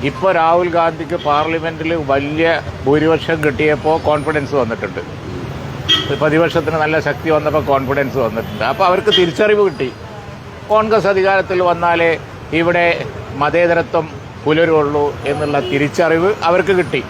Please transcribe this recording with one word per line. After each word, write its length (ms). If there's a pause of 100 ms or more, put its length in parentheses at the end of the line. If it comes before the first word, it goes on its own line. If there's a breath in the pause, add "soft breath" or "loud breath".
ഇപ്പോൾ 300
രാഹുൽ 380
ഗാന്ധിക്ക് 480
പാർലമെന്റിൽ 640 (200)
വലിയ 500 (240)
ഭൂരിപക്ഷം 600
കിട്ടിയപ്പോൾ 520 (100)
കോൺഫിഡൻസ് 540
വന്നിട്ടുണ്ട്. 420 (1200)
പ്രതിപക്ഷത്തിന് 640
നല്ല 240
ശക്തി 280
വന്നപ്പോൾ 360
കോൺഫിഡൻസ് 540
വന്നിട്ടുണ്ട്. 440
അപ്പോൾ 200
അവർക്ക് 280
തിരിച്ചറിവ് 500
കിട്ടി, 220 (800)
കോൺഗ്രസ് 440
അധികാരത്തിൽ 440 (120)
വന്നാലേ 420 (480)
ഇവിടെ 260 (560)
മതേതരത്വം 640 (360)
പുലരുള്ളൂ 600 (280)
എന്നുള്ള 260 (140)
തിരിച്ചറിവ് 600 (180)
അവർക്ക് 300
കിട്ടി. 300